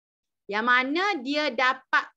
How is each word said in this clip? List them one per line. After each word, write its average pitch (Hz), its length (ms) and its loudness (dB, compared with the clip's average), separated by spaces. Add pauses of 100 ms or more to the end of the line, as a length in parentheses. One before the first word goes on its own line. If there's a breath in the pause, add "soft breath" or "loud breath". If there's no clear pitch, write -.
(480)
Yang 214 180 -2
mana 262 380 2 (160)
dia 285 320 -2
dapat 262 640 0